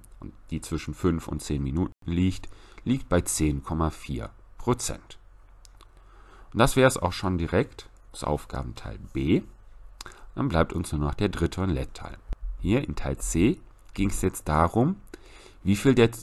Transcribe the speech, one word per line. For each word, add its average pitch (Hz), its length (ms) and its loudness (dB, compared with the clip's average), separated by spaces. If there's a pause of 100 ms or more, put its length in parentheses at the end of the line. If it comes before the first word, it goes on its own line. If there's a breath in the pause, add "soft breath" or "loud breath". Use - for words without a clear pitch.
(180)
und - 140 -14 (180)
die 78 120 -4
zwischen 76 320 -6
fünf 82 340 0
und 76 140 -6
zehn 71 200 -2
Minuten 73 300 0 (140)
liegt, 90 420 0 (360 loud breath)
liegt 131 260 -2
bei 87 100 6
zehn 73 420 0
Komma 80 280 -2
vier 117 400 -8 (260)
Prozent. - 600 -4 (1300 soft breath)
Und - 60 -2
das 123 180 6
wär's 131 200 6
auch 87 160 0
schon 92 260 -2
direkt, 85 520 0 (220)
das - 120 -10
Aufgabenteil 60 760 -6 (140)
B. 69 300 2 (920 loud breath)
Dann 127 140 -2
bleibt 82 240 2
uns 85 180 -4
nur 76 120 -2
noch 71 120 0
der 104 140 0
dritte 85 320 -2
und 95 100 0
letzte 82 220 -4
Teil. - 260 -14 (420)
Hier 117 280 2
in 73 80 -6
Teil 69 220 -2
C 104 420 2 (340)
ging's 98 280 0
jetzt - 260 -2
darum, 87 480 4 (680 loud breath)
wie 98 140 2
viel 131 180 4
der 117 160 8 (120)